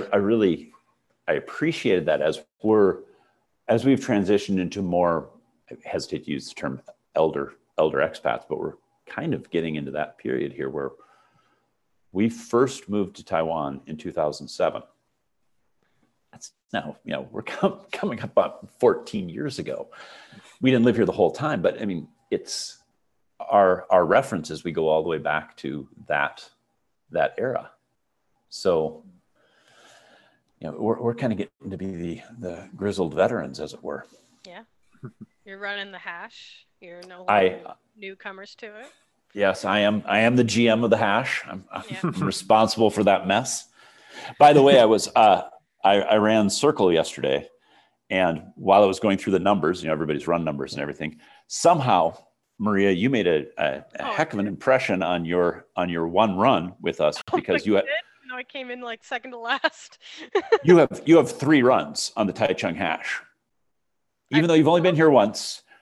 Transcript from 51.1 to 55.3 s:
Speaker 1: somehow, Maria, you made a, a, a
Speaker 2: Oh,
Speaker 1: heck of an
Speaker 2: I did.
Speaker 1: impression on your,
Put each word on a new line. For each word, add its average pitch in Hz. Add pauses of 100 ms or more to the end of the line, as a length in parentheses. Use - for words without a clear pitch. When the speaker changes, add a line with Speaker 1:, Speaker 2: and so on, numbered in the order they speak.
Speaker 1:
somehow, 123 (400)
Maria, 98
you 95
made 110
a, 78 (120)
a, -
a 69 (140)
Speaker 2:
Oh, 135
Speaker 1:
heck 165
of 104
an 101
Speaker 2:
I 104
did. 98
Speaker 1:
impression 113
on 87
your, 87